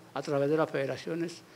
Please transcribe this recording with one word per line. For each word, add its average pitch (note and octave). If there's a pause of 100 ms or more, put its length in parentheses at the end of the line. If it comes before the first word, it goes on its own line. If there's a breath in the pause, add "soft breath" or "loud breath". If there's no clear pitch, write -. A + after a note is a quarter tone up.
(140)
a C3+
través C#3+
de D#3
las D#3
federaciones, D#3 (140 loud breath)